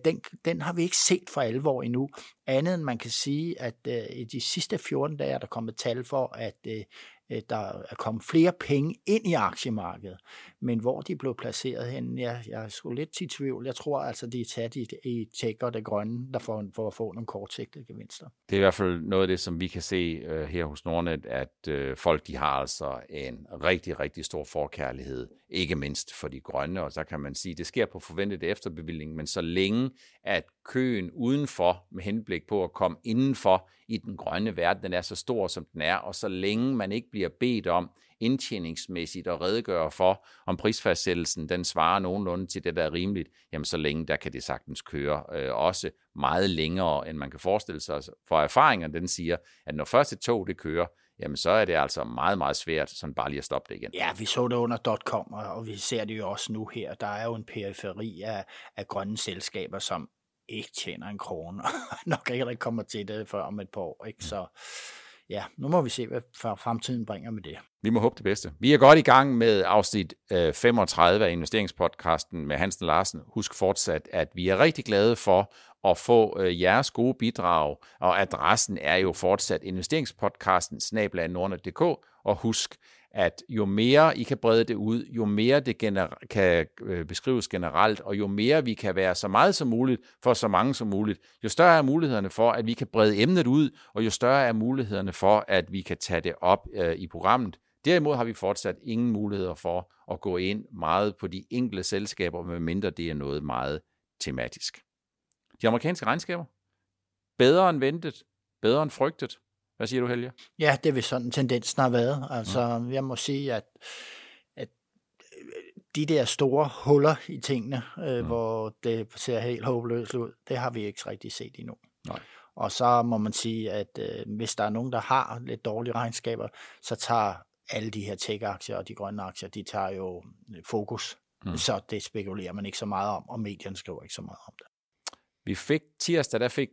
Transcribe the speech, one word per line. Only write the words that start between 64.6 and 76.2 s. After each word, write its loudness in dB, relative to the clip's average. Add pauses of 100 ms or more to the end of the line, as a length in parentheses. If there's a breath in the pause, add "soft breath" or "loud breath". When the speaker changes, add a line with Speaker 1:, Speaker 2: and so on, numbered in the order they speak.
Speaker 1:
ja, -8 (120)
nu -6
må 4
vi -2
se, -4
hvad -6
f-, -8
fremtiden -4
bringer -10
med -10
det. -14 (260)
Speaker 2:
Vi 2
må 6
håbe 4
det -16
bedste. 0
Vi 8
er 8
godt 12
i 8
gang 8
med 6
afsnit, 4 (180)
øh, 4
femogtredive 6
af 2
investeringspodcasten -2
med 0
Hansen -2
Larsen. 2
Husk -6
fortsat, 0
at 0
vi -2
er 4
rigtig 4
glade 4
for 4 (360 loud breath)
at 6
få, 6